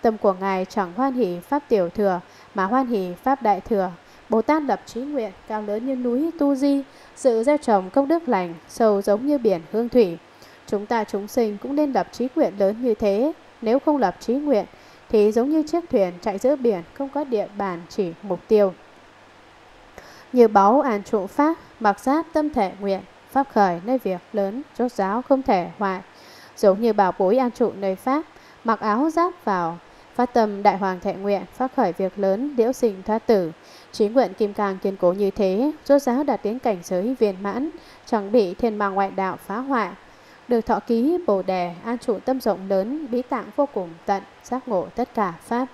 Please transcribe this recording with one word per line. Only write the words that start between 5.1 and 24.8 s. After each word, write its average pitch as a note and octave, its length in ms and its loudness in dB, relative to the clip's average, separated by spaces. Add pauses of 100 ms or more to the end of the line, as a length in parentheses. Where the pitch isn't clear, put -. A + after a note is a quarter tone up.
cao G#3+ 140 -6
lớn G#3 240 -6
như C4+ 100 -4
núi B3 440 -2
Tu C#4+ 160 2
Di, C#4 280 0 (320)
sự A3+ 280 2
gieo D4 140 4
trồng G3 320 2
công C#4 180 2
đức E4 220 0
lành, F3+ 240 0 (160)
sâu G#3 320 2
giống G#3 260 0
như D4 100 2
biển G3 240 2 (100)
Hương A#3 180 -2
Thủy. F#3 280 4 (500)
Chúng G#3 180 -4
ta A3+ 180 -2
chúng G#3 240 -6
sinh G#3+ 360 0
cũng C4+ 120 -6
nên D4 180 0
lập F#3 180 0
trí A#3+ 240 -4
nguyện A3+ 220 2
lớn G3+ 240 2
như B3 120 0
thế. A3 400 0 (280)
Nếu A#3 180 2
không D4 180 2
lập F#3+ 220 0
trí A3+ 140 -2
nguyện, C#4 320 0 (440)
thì G#3+ 220 4
giống A#3 180 0
như D#4 140 2
chiếc E4 260 -4
thuyền F#3+ 320 2
chạy G3+ 160 -4
giữa C4 180 2
biển, A#3 260 0 (120)
không C#4 160 -8
có C#4+ 140 -4
địa A3+ 240 -4 (100)
bàn F#3 320 -6
chỉ F3 320 -4
mục F#3 260 -6
tiêu. G3+ 260 4 (1600)
Như A#3+ 140 8
báu G#3+ 340 6
an G#3+ 220 -2
trụ G3 240 -2
pháp, D4+ 300 2 (220)
mặc G#3 200 0
giáp D4+ 340 0
tâm D4+ 160 0
thể G#3+ 300 0
nguyện, G3 220 -4 (300)
pháp C4+ 220 0
khởi F#3 320 2
nơi B3+ 120 0
việc F#3 240 -4 (120)
lớn, G3+ 280 -2 (160)
rốt A#3+ 140 -2